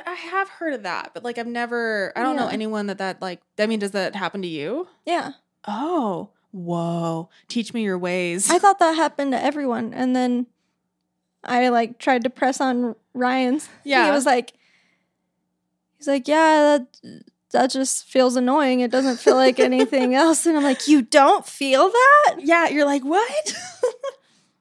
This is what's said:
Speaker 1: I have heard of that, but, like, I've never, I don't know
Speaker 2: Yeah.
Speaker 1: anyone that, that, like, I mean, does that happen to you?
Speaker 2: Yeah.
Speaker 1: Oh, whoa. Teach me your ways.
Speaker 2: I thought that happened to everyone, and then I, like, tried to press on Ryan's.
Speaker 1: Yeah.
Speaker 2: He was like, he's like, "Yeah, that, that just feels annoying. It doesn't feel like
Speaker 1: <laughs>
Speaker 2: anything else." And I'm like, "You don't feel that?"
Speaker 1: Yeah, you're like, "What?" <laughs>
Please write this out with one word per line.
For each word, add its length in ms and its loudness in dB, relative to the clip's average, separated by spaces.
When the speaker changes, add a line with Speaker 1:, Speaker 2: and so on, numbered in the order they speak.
Speaker 1:
I 80 -10
have 360 -6
heard 240 -6
of 100 -10
that, 300 -8
but, 100 -14
like, 140 -8
I've 100 -8
never, 680 -4
I 80 -2
don't 140 0
know 100 -2
Speaker 2:
Yeah. 60 -6
Speaker 1:
anyone 340 -4
that, 120 -6
that, 220 -6
like, 200 -10
I 80 2
mean, 120 -2
does 120 -6
that 240 -4
happen 260 -6
to 60 -6
you? 400 -8
Speaker 2:
Yeah. 260 -4
Speaker 1:
Oh, 640 -4
whoa. 800 -6
Teach 240 -6
me 100 -4
your 140 -2
ways. 520 -4
Speaker 2:
I 80 4
thought 220 4
that 160 4
happened 380 -2
to 100 -2
everyone, 500 -4
and 220 -2
then 320 0
I, 260 0
like, 300 0
tried 240 0
to 60 0
press 320 -2
on 340 -2
Ryan's. 540 -2
Speaker 1:
Yeah. 220 2
Speaker 2:
He 60 2
was 140 2
like, 280 0
he's 100 -14
like, 200 -2
"Yeah, 520 4
that, 440 -18
that 200 2
just 340 -4
feels 320 2
annoying. 420 2
It 120 -2
doesn't 260 0
feel 180 4
like 240 4
Speaker 1:
<laughs> 0 -
Speaker 2:
anything 560 2
else." 300 2
And 120 2
I'm 60 2
like, 240 0
"You 140 6
don't 440 4
feel 440 2
that?" 500 6
Speaker 1:
Yeah, 300 2
you're 160 0
like, 180 0
"What?" 540 -2
<laughs> 60 -14